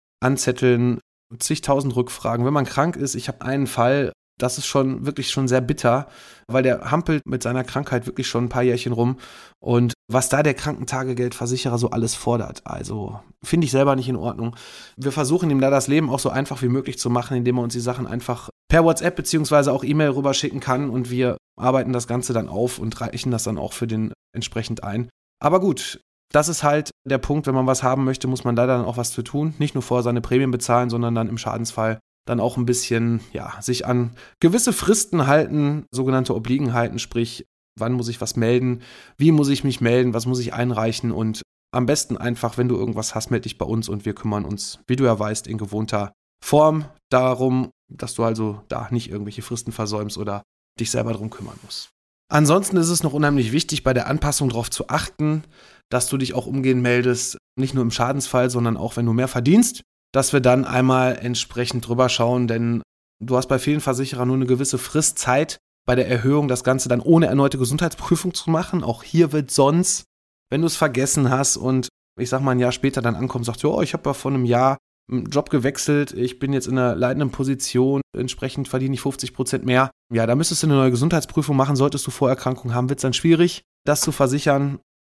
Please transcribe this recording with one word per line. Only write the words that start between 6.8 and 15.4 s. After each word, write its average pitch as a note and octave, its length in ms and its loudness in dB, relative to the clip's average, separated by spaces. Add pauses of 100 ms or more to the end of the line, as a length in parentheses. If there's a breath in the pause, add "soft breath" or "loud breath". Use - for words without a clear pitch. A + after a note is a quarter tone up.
hampelt D#3 360 0
mit C3 160 -4
seiner B2 220 -2
Krankheit B2+ 420 -4
wirklich - 220 -6
schon A#2+ 160 0
ein A#2+ 60 -2
paar B2 120 0
Jährchen B2 300 2
rum A#2+ 240 2 (440 loud breath)
und A#2+ 340 2 (160)
was B2+ 180 0
da C#3+ 140 2
der D3 120 2
Krankentagegeldversicherer B2+ 1200 -4
so A#2 120 0
alles A2+ 240 -2
fordert, - 500 -4
also G#2 560 -10 (220)
finde E3+ 220 2
ich B2+ 60 0
selber C3+ 260 4
nicht B2+ 120 -4
in B2+ 80 -2
Ordnung. A2+ 380 -6 (420 loud breath)
Wir C3+ 160 -4
versuchen D3+ 380 0